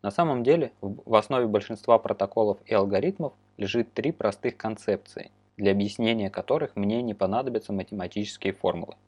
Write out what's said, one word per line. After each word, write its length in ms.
На 80
самом 340
деле, 360
в, 300
в 40
основе 320
большинства 520
протоколов 680
и 80
алгоритмов 600
лежит 340
три 200
простых 440
концепции, 760
для 160
объяснения 580
которых 460
мне 260
не 100
понадобятся 600
математические 840
формулы. 400